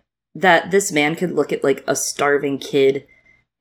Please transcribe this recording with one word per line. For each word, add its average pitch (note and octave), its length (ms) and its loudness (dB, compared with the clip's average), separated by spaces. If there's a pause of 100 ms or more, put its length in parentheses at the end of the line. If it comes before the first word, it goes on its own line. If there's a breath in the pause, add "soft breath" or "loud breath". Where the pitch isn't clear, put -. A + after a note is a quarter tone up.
(360)
that E3+ 360 2
this G3 180 0
man D3+ 240 0
could F3 180 -4
look D3 200 -2
at, D#3+ 120 -6
like, C3+ 220 0
a - 80 0
starving C#3+ 640 -2
kid C3+ 480 0 (540 soft breath)